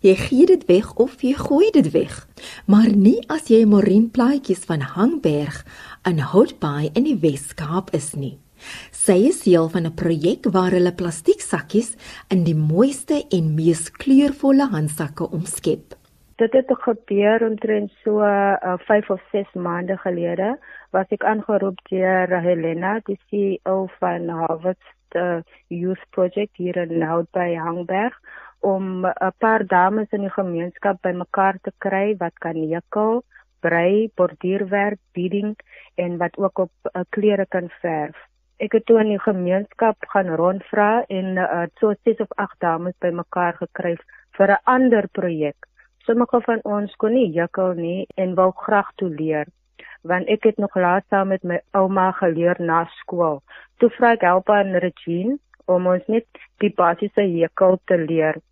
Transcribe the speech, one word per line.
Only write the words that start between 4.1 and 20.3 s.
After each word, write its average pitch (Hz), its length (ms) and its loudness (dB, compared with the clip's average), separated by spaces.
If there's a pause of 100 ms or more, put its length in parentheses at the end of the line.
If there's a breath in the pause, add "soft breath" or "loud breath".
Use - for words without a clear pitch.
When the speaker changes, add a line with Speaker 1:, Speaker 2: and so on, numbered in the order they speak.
Speaker 1:
Plaatjies 254 540 0
van 156 160 -2
Hangberg 156 800 -2 (420 loud breath)
in 170 140 0
Houtbaai 151 760 0
in 240 80 0
die 285 180 0
Wes-Kaap 156 720 -4
is 147 220 -4
nie. 139 240 -8 (520 loud breath)
Sy 202 360 2
is 370 160 -2
deel 165 260 4
van 165 160 -2
'n 165 80 -4
projek 165 600 -2
waar 180 180 2
hulle 180 240 2
plastiek 180 460 -2
sakkies - 560 -4 (320 loud breath)
in 185 140 2
die 160 120 0
mooiste 240 760 0
en 160 260 0
mees 160 360 0
kleurvolle 277 800 2
handsakke 156 600 -4
omskep. - 640 -6 (420)
Speaker 2:
Dit 226 160 0
het 262 140 4
gebeur 220 840 0
omtrent 214 420 -4 (120)
so, 214 160 0
uh, 196 580 0 (100)
vyf 208 220 0
of 190 120 -2 (100)
ses 202 220 -6
maande 180 440 -4
gelede, 175 600 -4 (340 loud breath)